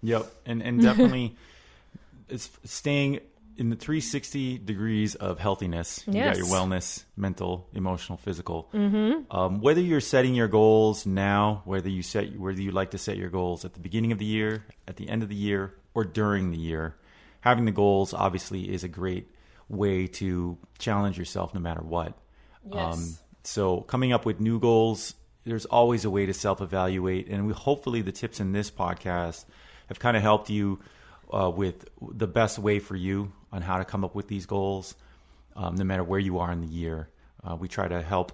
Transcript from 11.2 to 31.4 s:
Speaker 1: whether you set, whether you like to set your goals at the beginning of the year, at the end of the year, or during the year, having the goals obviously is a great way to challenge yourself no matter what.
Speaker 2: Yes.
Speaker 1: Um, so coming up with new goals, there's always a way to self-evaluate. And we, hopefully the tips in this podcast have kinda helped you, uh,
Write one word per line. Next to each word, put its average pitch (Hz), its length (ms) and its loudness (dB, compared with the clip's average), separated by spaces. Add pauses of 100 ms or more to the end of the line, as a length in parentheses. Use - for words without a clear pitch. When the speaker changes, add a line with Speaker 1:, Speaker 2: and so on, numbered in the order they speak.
Speaker 1:
whether 95 240 -2
you 92 120 -4
set, 101 380 -4
whether 95 220 -4
you 98 100 -2
like 95 200 0
to 101 60 -8
set 98 200 -4
your 92 120 -6
goals 90 360 -2
at 90 80 -10
the 90 80 -16
beginning 113 320 0
of 107 40 -2
the 104 60 -4
year, 107 400 -2 (240)
at 92 80 -12
the - 140 -12
end 113 140 -2
of 104 60 -6
the 104 60 -6
year, 101 380 0 (200)
or 113 120 0
during 98 460 0
the 82 60 -4
year, 80 380 -6 (460)
having 120 240 4
the 107 80 2
goals 98 400 4
obviously 95 600 -2
is 90 120 -6
a - 20 -4
great 90 420 -6 (380)
way 95 400 0
to 90 500 -4 (200)
challenge 101 400 0
yourself 90 360 -6
no 95 60 -4
matter 82 220 -4
what. 80 360 -4 (480)
Speaker 2:
Yes. 85 300 -4
Speaker 1:
Um, 82 220 -8 (260)
so 92 380 0
coming 127 320 0
up 120 120 2
with 98 140 -2
new 110 220 0
goals, 113 540 4 (280)
there's 117 220 -6
always 120 400 4
a 107 40 2
way 98 160 2
to 95 80 0
self-evaluate. 92 960 -2
And 101 180 -2
we, 107 60 0
hopefully 127 500 -2
the 95 120 -4
tips - 260 -8
in 95 140 -2
this 104 180 -2
podcast 87 720 -4 (440)
have - 120 -12
kinda 117 220 2
helped 107 280 4
you, 101 300 -2 (540)
uh, 95 200 2